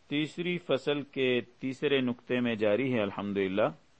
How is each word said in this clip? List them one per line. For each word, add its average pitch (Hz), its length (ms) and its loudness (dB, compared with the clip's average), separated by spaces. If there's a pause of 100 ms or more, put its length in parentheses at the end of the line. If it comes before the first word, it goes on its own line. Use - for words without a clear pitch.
تیسری 170 480 -4
فصل 147 440 -2
کے 127 400 0
تیسرے 131 600 -2
نقطے 123 380 -2
میں 120 160 0
جاری 110 380 2
ہے، 113 80 2
الحمدللہ۔ 101 640 0 (320)